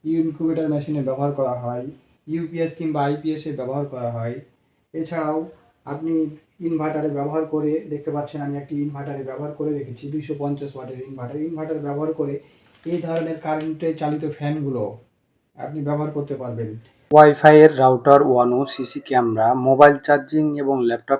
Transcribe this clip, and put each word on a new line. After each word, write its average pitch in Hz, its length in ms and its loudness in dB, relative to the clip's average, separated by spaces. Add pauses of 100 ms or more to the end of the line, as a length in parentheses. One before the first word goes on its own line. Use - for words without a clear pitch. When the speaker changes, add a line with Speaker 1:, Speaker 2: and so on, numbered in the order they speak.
Speaker 1:
ইনকিউবেটর 160 640 -2
মেশিনে 147 340 -4
ব্যবহার 135 300 -2
করা 135 220 -2
হয়, 123 320 -8 (420)
ইউপিএস 165 500 -4
কিংবা 156 260 -2
আইপিএসে 147 480 -4
ব্যবহার 135 340 -6
করা 123 260 -8
হয়। 117 280 -6 (540)
এছাড়াও 160 560 -4 (360)
আপনি 160 440 -4 (300)
ইনভার্টারে 156 480 -4
ব্যবহার 147 380 -4
করে, 151 340 -2 (100)
দেখতে 147 220 -8
পাচ্ছেন 147 300 -8
আমি 143 160 -6
একটি 143 240 -8
ইনভার্টারে 139 420 -8
ব্যবহার 139 280 -10
করে 151 220 -6
রেখেছি, 127 380 -10
দুইশো 151 260 -8
পঞ্চাশ 139 380 -6
ওয়াটের 127 260 -14
ইনভার্টার। 135 400 -10
ইনভার্টার 160 380 -6
ব্যবহার 147 340 -6
করে 143 260 -6 (460)
এই 165 160 -4
ধরনের 165 380 -4
কারেন্টে 156 540 -4
চালিত 151 360 -4
ফ্যানগুলো 139 680 -4 (580)
আপনি 143 260 -10
ব্যবহার 147 300 -4
করতে 143 240 -6
পারবেন। 117 400 -8 (360)
Speaker 2:
ওয়াইফাইয়ের 151 680 10
রাউটার, 131 440 8
ওয়ান 123 300 4
ও 131 120 0
সিসি 135 340 -10
ক্যামেরা, 117 540 2
মোবাইল 135 440 6
চার্জিং 147 640 0
এবং 135 260 0
ল্যাপটপ 117 340 -2